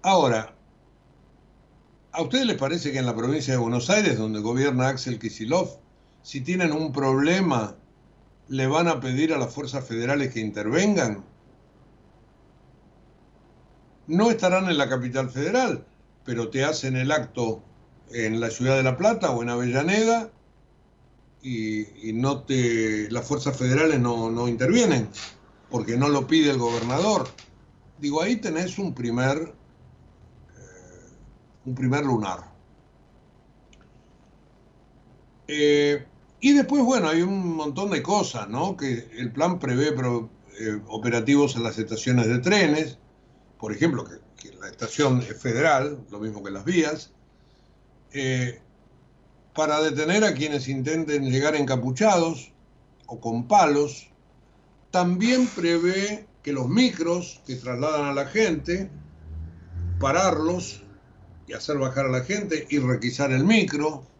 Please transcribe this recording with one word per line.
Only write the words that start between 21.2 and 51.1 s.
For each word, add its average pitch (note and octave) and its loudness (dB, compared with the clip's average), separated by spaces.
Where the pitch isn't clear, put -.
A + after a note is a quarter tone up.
y, A2 -6
y A2 -4
no C3 0
te, A2+ 0
las A#2+ -4
fuerzas C#3 -2
federales C#3 4
no, A#2 0
no A#2+ -2
intervienen, C3 2
porque A#2 -2
no C#3 2
lo C#3 0
pide D3+ 4
el C3+ 0
gobernador. B2 0
Digo, D3 -2
ahí A3+ 0
tenés F3+ -4
un E3+ -4
primer, B2 0
eh, - -20
un B2+ -6
primer C3+ 2
lunar. G#2 -2
Eh, D3 2
y C#4 6
después, C#4 4
bueno, A#3 2
hay E3 2
un F3+ 0
montón D#3 -4
de D3 0
cosas, C3+ 0
¿no? D#3+ -2
Que B2+ -6
el A#2+ -6
plan D#3 0
prevé C3+ 0
pro-, A#2+ -2
eh, G#2+ -4
operativos A#2+ 2
en A#2 -4
las A2 -4
estaciones A2+ 0
de A#2+ 2
trenes, D#3 2
por G#2+ -10
ejemplo, B2+ 0
que, - -16
que - -20
la G2 -16
estación B2+ 0
es - -10
federal, C#3 2
lo G#2 -14
mismo G#2 -8
que G2 -10
las G2 -10
vías, D#3 0
eh, C3 -2
para D#3 2
detener D#3 2
a G#3 2
quienes C#3+ -2
intenten C#3+ -2